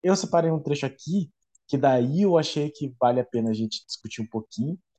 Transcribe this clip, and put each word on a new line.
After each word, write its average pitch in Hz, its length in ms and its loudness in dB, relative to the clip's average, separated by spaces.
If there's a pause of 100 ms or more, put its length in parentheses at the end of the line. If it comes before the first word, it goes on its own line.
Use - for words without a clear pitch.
Eu 185 140 4
separei 165 340 0
um 156 120 -2
trecho 147 240 -2
aqui, 170 440 -4 (380)
que 143 80 0
daí 131 460 2
eu 180 160 4
achei 151 320 -2
que 131 280 -10
vale 123 220 2
a 123 40 -2
pena 113 260 -2
a 110 40 0
gente 107 320 -6
discutir - 360 -12
um 110 40 -6
pouquinho, 123 520 -6 (200)